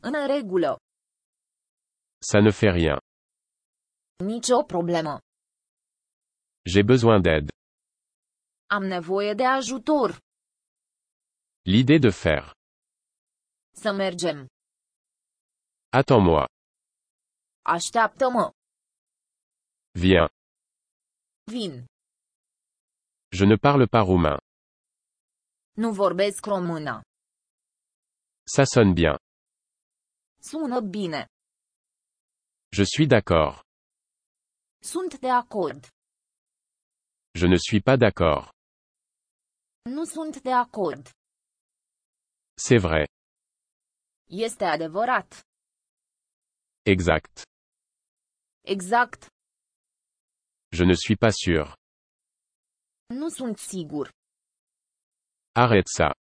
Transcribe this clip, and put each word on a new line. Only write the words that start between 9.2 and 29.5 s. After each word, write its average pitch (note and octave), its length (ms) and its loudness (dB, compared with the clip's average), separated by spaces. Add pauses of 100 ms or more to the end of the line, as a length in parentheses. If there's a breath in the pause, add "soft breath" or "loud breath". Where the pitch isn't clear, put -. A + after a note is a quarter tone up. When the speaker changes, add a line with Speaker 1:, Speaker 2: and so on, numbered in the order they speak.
Speaker 1:
de A#3+ 100 -2
ajutor. B3+ 640 0 (1600)
Speaker 2:
L'idée C3 280 4
de B2 100 4
faire. D#2 420 -4 (1300)
Speaker 1:
Să G#3+ 100 -4
mergem. F3 540 -4 (1500)
Speaker 2:
Attends-moi. G2 520 4 (1160)
Speaker 1:
Așteaptă-mă. A3 880 -2 (1400)
Speaker 2:
Viens. F2 380 4 (1200)
Speaker 1:
Vin. E3+ 320 -8 (1500)
Speaker 2:
Je G2 60 4
ne G#2 120 6
parle C#3 300 4
pas A2 200 2
roumain. E2 320 2 (1400)
Speaker 1:
Nu A3+ 160 -4
vorbesc G3 520 -2
română. E3 560 -6 (1500)
Speaker 2:
Ça C#3 100 4
sonne G#2+ 280 4
bien. D#2+ 240 2 (1200)